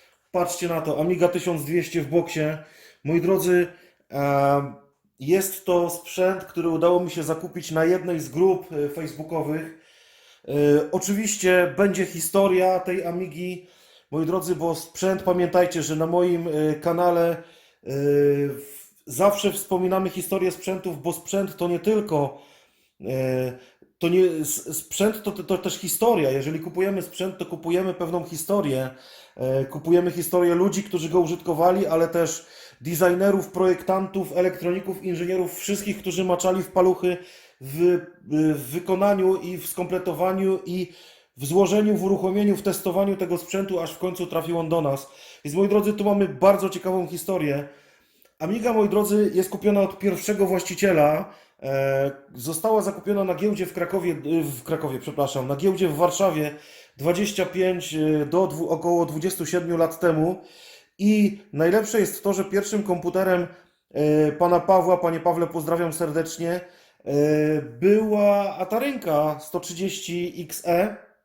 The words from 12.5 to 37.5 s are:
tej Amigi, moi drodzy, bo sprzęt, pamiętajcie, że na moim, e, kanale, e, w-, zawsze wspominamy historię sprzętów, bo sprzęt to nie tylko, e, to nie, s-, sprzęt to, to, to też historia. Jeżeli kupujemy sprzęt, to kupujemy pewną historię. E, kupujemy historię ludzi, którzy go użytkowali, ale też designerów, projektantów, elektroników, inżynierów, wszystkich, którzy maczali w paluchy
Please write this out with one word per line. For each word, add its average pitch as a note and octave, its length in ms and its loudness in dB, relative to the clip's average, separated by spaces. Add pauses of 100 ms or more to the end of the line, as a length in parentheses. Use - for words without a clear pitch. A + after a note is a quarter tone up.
tej F3+ 260 -4
Amigi, F3 600 -8 (440)
moi D#3 160 -2
drodzy, F#3 300 0
bo E3 180 -2
sprzęt, F#3 480 -4
pamiętajcie, F3+ 600 2
że D3 140 -4
na D#3+ 100 0
moim, F3 420 2
e, D3+ 260 0
kanale, E3+ 560 2
e, D#3+ 60 -2 (480)
w-, C#3+ 960 0 (280)
zawsze G3 460 2
wspominamy F#3 580 0
historię F#3 400 -2
sprzętów, F#3 520 -6
bo E3+ 100 -2
sprzęt - 440 -4
to F3 120 -2
nie F3 100 0
tylko, F3 640 0 (580)
e, B2+ 580 -4 (400)
to E3+ 100 0
nie, F#3 160 4
s-, D#3 520 -4
sprzęt G#3+ 460 -2
to, G3+ 100 -6
to, F#3 100 -12
to F3+ 160 -2
też F#3 200 -6
historia. F3+ 520 2
Jeżeli C#3 300 -2
kupujemy F#3 420 -4
sprzęt, F#3 360 -8
to E3+ 80 -8
kupujemy F3 480 -2
pewną F3 300 -4
historię. C#3+ 680 -2 (460)
E, C3 280 0
kupujemy E3+ 460 2
historię F3 440 2
ludzi, F#3+ 280 2
którzy E3 260 -4
go F3 120 4
użytkowali, F3 680 2
ale D#3+ 220 2
też E3 380 -2 (340)
designerów, F3+ 680 2
projektantów, F#3 880 0
elektroników, F3+ 680 -2
inżynierów, F3 540 -2
wszystkich, G3+ 400 -4
którzy F#3 260 -4
maczali F#3 380 0
w - 80 -10
paluchy F3+ 460 2 (440)